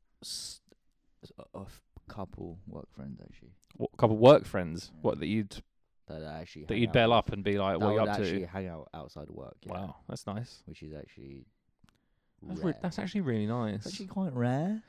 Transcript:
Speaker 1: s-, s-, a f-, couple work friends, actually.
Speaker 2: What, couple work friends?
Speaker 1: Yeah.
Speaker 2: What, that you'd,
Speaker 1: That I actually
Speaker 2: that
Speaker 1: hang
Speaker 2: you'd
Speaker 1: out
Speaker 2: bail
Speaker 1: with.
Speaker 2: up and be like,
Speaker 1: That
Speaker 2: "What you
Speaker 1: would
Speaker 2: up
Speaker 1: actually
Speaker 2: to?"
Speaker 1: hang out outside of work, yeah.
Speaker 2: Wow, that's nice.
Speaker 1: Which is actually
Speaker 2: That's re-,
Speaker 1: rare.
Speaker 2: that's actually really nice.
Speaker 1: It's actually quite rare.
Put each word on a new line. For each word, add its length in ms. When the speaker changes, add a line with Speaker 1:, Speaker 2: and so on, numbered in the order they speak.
Speaker 1:
s-, 380
s-, 100
a 60
f-, 200
couple 580
work 260
friends, 300
actually. 300
Speaker 2:
What, 200
couple 220
work 260
friends? 500
Speaker 1:
Yeah. 80
Speaker 2:
What, 180
that 60
you'd, 360
Speaker 1:
That 160
I 160
actually 260
Speaker 2:
that 80
Speaker 1:
hang 80
Speaker 2:
you'd 80
Speaker 1:
out 40
Speaker 2:
bail 160
Speaker 1:
with. 80
Speaker 2:
up 140
and 100
be 160
like, 200
Speaker 1:
That 60
Speaker 2:
"What 100
you 60
Speaker 1:
would 80
Speaker 2:
up 120
Speaker 1:
actually 200
Speaker 2:
to?" 60
Speaker 1:
hang 220
out 240
outside 360
of 60
work, 280
yeah. 100
Speaker 2:
Wow, 240
that's 180
nice. 400
Speaker 1:
Which 160
is 100
actually 540
Speaker 2:
That's 180
re-, 120
Speaker 1:
rare. 100
Speaker 2:
that's 160
actually 240
really 240
nice. 300
Speaker 1:
It's 120
actually 200
quite 260
rare. 540